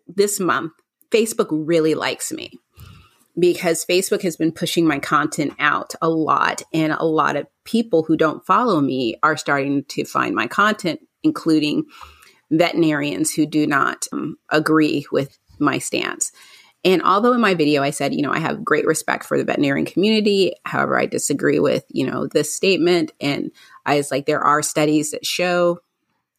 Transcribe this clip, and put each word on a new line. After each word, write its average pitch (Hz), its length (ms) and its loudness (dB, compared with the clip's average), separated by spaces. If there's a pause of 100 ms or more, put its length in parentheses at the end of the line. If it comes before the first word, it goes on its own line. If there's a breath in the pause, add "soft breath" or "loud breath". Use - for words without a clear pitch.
this 202 320 0
month, 156 320 -2 (380)
Facebook 226 400 0
really 156 440 2
likes - 380 -4
me - 260 -12 (800 soft breath)
because 170 460 2
Facebook 190 380 0
has 175 140 -2
been 160 160 0
pushing 170 340 0
my 143 120 2
content 151 640 -2
out 143 420 0
a 165 60 2
lot. 156 540 0 (100)
And 160 200 0
a - 120 -2
lot 147 320 0
of 143 100 -6 (180)
people 226 380 0
who 160 140 2
don't 156 280 0
follow 196 360 2
me 131 420 0
are 151 140 2
starting 139 480 -2
to - 200 -6
find 127 300 -2
my 110 120 -2
content, 208 540 -2 (240)
including 156 600 0 (680 loud breath)
veterinarians 156 800 0
who 151 140 0
do 151 200 0
not, - 460 0
um, 139 240 -6 (140)
agree 156 600 2
with - 280 -2 (200)
my 143 200 0
stance. - 520 -6 (540 loud breath)
And 185 180 4
although 208 300 4
in 240 80 0
my 196 140 2
video, 147 260 2
I 139 100 0
said, 143 220 -4
you - 100 -2
know, 139 100 -2
I - 80 -2
have 151 240 -4
great 151 220 2
respect - 380 -2
for 143 140 -2
the 135 60 0
veterinarian 143 420 0
community. 202 680 2 (100)
However, 139 340 0
I 127 80 2
disagree 143 540 0
with, 135 300 0
you - 140 -2
know, 135 220 -4
this - 260 -6
statement. 175 680 0
And - 320 -4 (340 loud breath)
I 143 100 2
was 143 140 -2
like, 139 160 -2
there 151 140 0
are 143 220 2
studies 151 500 0
that - 120 -10
show 175 540 0 (600)